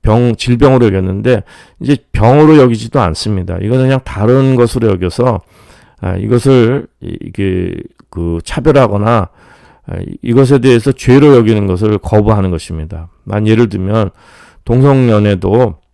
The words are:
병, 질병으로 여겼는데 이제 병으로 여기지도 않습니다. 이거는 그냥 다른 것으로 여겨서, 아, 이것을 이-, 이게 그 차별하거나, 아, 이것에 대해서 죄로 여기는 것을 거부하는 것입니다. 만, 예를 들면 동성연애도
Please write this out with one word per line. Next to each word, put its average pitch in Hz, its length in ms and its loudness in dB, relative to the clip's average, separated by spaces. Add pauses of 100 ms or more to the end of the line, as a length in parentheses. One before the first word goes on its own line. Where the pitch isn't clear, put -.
병, 117 360 0
질병으로 123 500 2
여겼는데 98 560 -2 (380)
이제 160 180 -2 (140)
병으로 151 440 4
여기지도 117 420 2
않습니다. 90 600 -4
이거는 120 260 -2
그냥 131 200 0
다른 131 520 0
것으로 117 320 0
여겨서, 98 540 -2 (580)
아, 92 160 -6
이것을 120 720 0 (160)
이-, - 180 -12
이게 92 540 -6 (340)
그 85 340 -6
차별하거나, 117 880 0 (560)
아, 87 120 -12 (260)
이것에 131 380 2
대해서 123 320 2
죄로 139 440 4
여기는 107 300 2
것을 98 320 -2
거부하는 104 520 0
것입니다. 82 600 -10 (140)
만, 104 220 -4
예를 113 220 2
들면 101 440 -4 (520)
동성연애도 113 1160 0 (120)